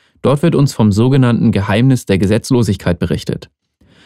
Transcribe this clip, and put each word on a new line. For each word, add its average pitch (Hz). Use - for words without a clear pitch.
Dort 135
wird 165
uns 143
vom 110
sogenannten 120
Geheimnis 110
der 196
Gesetzlosigkeit 104
berichtet. -